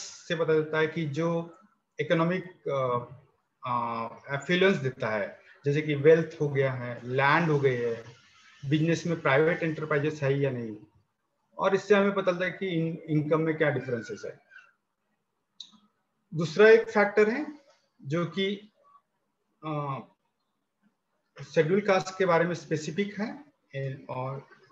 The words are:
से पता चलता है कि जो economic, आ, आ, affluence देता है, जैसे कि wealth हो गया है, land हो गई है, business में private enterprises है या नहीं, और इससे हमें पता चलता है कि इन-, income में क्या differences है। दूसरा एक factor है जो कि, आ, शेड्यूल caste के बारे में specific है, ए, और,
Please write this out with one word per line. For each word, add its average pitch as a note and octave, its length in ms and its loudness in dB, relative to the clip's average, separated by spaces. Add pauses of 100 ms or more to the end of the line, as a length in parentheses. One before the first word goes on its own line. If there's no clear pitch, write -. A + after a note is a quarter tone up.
(280)
से F3 60 -2
पता D#3+ 200 0
चलता D#3 240 0
है D#3 80 2
कि E3 200 -4
जो E3 500 -4 (440)
economic, E3 680 -2
आ, B2+ 380 -2 (640)
आ, A#2 380 -4 (260)
affluence F3+ 420 2
देता C3 320 -4
है, G#2 300 -4 (260)
जैसे C#3+ 180 0
कि D3+ 120 -2
wealth D#3+ 460 4
हो D3 80 0
गया C3+ 240 0
है, B2 320 -10
land C#3 460 2
हो D3 80 4
गई C3 180 2
है, A#2 280 -4 (600)
business D#3+ 400 2
में E3 140 -2
private D#3 420 4
enterprises D3+ 600 -2
है C#3 180 2
या C#3 100 2
नहीं, A#2 260 -8 (840)
और G3 160 2
इससे G3 200 4
हमें G3 200 4
पता F#3 180 0
चलता F3 120 -2
है F3+ 60 -4
कि F#3+ 160 -8
इन-, E3 320 -2
income D3+ 420 0
में D#3+ 160 0
क्या D#3 140 2
differences A#2+ 540 -6
है। - 140 -12 (2000)
दूसरा F3 340 4
एक A3+ 200 8
factor G#3 420 4
है D4 160 -4 (560)
जो E3 240 -4
कि, F#3+ 460 -6 (920)
आ, C#3+ 340 -6 (1500)
शेड्यूल E3 260 2
caste F#3+ 380 0
के F#3+ 80 0
बारे E3+ 180 4
में F3 100 -2
specific E3+ 680 -6
है, C4 240 -10 (300)
ए, C3+ 360 -8
और, C3 360 -8 (260)